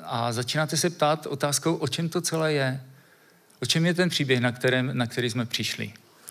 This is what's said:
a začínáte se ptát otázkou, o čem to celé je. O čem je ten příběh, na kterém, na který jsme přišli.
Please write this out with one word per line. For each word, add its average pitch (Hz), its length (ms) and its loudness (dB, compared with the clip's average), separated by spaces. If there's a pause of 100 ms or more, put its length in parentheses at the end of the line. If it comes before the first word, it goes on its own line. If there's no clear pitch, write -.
a 117 300 -2
začínáte 147 440 0
se 170 140 2
ptát 156 360 2
otázkou, 143 480 0
o 156 140 -2
čem 165 200 -2
to 170 120 -2
celé 160 320 0
je. 135 280 2 (840)
O - 40 -2
čem 165 200 2
je 175 80 2
ten 180 140 2
příběh, 127 320 2
na 123 120 2
kterém, 127 460 0
na 120 80 0
který 120 240 -2
jsme 117 160 -2
přišli. 107 460 -4 (380)